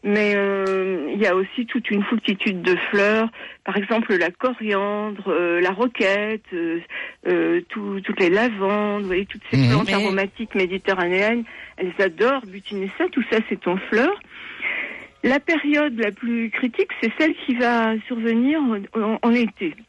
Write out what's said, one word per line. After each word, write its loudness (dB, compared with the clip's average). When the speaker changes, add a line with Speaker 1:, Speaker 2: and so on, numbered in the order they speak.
Speaker 1:
Mais, 2
euh, 0
il -4
y 4
a 2
aussi -2
toute -4
une 2
foultitude -2
de 4
fleurs. 2
Par -2
exemple, 0
la 2
coriandre, -2
euh, 2
la 4
roquette, 0
euh, -2
euh, 2
tout, -6
toutes -4
les 4
lavandes, 0
vous -4
voyez, -2
toutes -16
ces 2
Speaker 2:
Mhm. 6
Speaker 1:
plantes 2
Speaker 3:
Mais -2
Speaker 1:
aromatiques -2
méditerranéennes, 0
elles -4
adorent 2
butiner -8
ça. 0
Tout 0
ça, 2
c'est -4
en 0
fleurs. 0
La 4
période 2
la 0
plus -2
critique, -2
c'est 2
celle 4
qui 0
va 2
survenir 2
en, 0
en, 0
en 4
été. 0